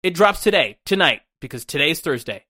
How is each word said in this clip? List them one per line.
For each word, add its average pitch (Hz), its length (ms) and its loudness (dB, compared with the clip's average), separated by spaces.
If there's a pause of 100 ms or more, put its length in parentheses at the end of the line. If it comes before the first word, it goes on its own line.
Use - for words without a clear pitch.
It 185 120 -2
drops 202 260 4
today, 165 440 0
tonight, 175 360 2 (180)
because 123 240 -12
today's 147 380 -2
Thursday. 120 480 -6